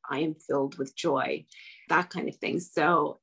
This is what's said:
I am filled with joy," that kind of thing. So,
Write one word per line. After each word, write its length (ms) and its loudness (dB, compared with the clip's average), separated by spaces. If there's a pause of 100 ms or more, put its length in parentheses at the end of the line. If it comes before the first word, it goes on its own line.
I 100 -2
am 160 0
filled 420 -2
with 180 -6
joy," 500 0 (440)
that 200 2
kind 200 -4
of 80 -8
thing. 220 -2
So, 640 2